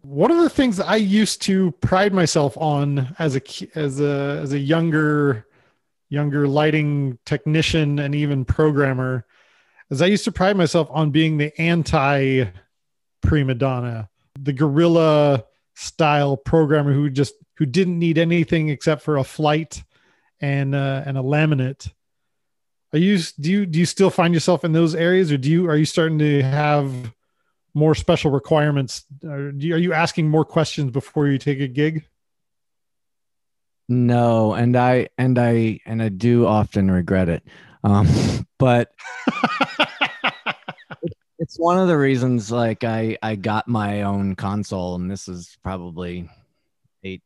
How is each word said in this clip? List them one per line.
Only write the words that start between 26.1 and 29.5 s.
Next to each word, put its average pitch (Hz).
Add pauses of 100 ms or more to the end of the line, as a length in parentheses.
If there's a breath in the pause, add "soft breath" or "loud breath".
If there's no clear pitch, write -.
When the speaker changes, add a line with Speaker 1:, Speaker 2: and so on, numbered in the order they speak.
Speaker 1:
to 143
have 139 (640)
more 151
special 156
requirements? 143 (200)
Are 143